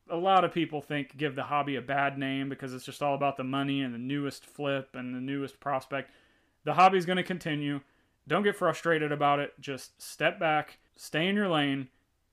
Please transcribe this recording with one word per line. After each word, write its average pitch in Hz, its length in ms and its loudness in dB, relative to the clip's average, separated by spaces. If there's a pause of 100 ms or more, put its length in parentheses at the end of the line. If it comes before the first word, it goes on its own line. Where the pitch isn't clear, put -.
(100)
a 175 60 -4
lot 185 280 6
of 170 80 0
people 151 280 -2
think 143 360 -6
give 135 200 -4
the 135 80 -4
hobby 139 320 -2
a 120 40 -4
bad 139 380 -2
name 135 300 -2
because 131 260 -8
it's 127 100 -12
just - 180 -10
all 143 120 2
about 135 220 0
the 131 80 -6
money 139 380 -2
and 127 120 -6
the 117 40 -10
newest 139 460 -6
flip 139 500 -6
and 123 200 -8
the 127 60 -8
newest 135 400 -6
prospect, 135 500 -4 (540)
the 147 100 0
hobby's 180 320 8
gonna 180 160 0
continue. 147 580 -4 (460)
Don't 180 160 0
get 202 140 2
frustrated 160 560 2
about 143 260 4
it. 143 220 -4
Just - 420 -12
step 180 380 0
back, 151 380 0 (180)
stay 160 320 -2
in 196 80 2
your 208 120 2
lane, 143 400 2 (440)